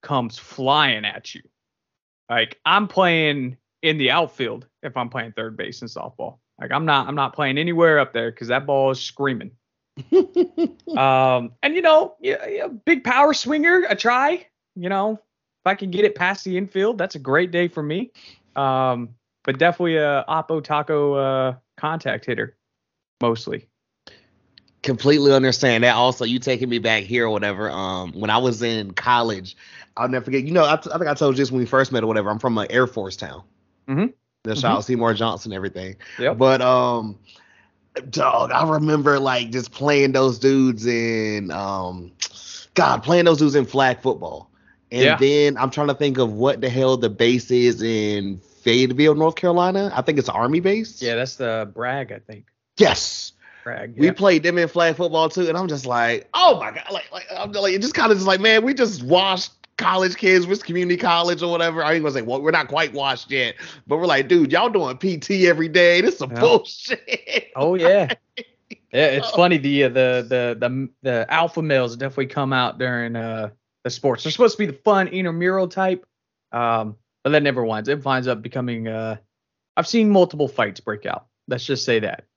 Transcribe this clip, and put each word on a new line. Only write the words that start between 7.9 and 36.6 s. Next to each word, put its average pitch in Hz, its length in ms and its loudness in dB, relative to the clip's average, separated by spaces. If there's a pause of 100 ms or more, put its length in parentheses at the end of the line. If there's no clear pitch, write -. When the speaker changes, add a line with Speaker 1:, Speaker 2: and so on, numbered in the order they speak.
Speaker 1:
up 131 120 -2
there 117 200 -4
'cause 117 160 -14
that 135 180 -2
ball 135 240 0
is 131 100 -4
screaming. 131 520 -6 (440)
Speaker 2:
<laughs> - 140 -14 (880)
Speaker 1:
Um, 131 560 2 (100)
and, 294 120 0
you 359 80 0
know, 320 380 4
yeah, 392 260 -4
yeah, 415 220 -6
big 262 360 0
power 269 300 4
swinger, 320 540 2
a 202 60 0
try, 262 520 0 (280)
you 180 140 -8
know, 196 240 -2
if - 540 -12
I 190 80 2
can 196 160 -8
get 190 140 2
it 208 100 2
past 185 300 -2
the 185 120 -4
infield, 196 420 -2
that's 185 160 -4
a 151 40 -12
great 170 320 0
day 175 180 0
for 165 140 -6
me. 170 280 -6 (440)
Um, 131 560 0 (340)
but 131 140 -2
definitely 170 380 2
a 143 320 2
Oppo 160 360 -2
Taco, 147 500 0
uh, 135 400 0 (220)
contact 151 480 -6
hitter, 113 320 -6 (640)
mostly. 117 480 -4 (1120)
Speaker 2:
Completely 139 500 2
understand 127 520 2
that. 120 120 4
Also, 123 280 0
you 120 140 -4
taking 127 300 -4
me 120 100 -2
back 110 240 0
here 117 240 -2
or 110 40 0
whatever. 104 400 -4
Um, 92 420 -6
when 104 180 -6
I 110 80 4
was 120 240 0
in 110 300 -4
college, 113 640 -2 (400)
I'll 123 120 -2
never 127 160 -4
forget. 131 200 -4
You 156 80 -6
know, 175 120 4
I, 147 120 2
t-, 156 180 -10
I 165 40 -4
think 165 120 -2
I 147 40 0
told 139 220 2
you 139 60 2
this 123 80 0
when 131 80 -2
we 120 80 0
first 131 240 2
met 117 140 0
or - 20 0
whatever. 107 240 0
I'm 107 80 -4
from 117 180 -2
an 104 140 -2
Air 123 160 4
Force 95 300 -10
town. 67 260 -14 (460)
Speaker 1:
Mm-hmm. 151 180 0 (380)
Speaker 2:
The 110 80 -6
Speaker 1:
Mm-hmm. 104 80 -4
Speaker 2:
shout 113 160 0
out 104 80 -4
Seymour 117 300 0
Johnson, 107 380 -4
everything. 95 440 -10 (240)
Speaker 1:
Yep. 123 180 -2
Speaker 2:
But, 131 240 4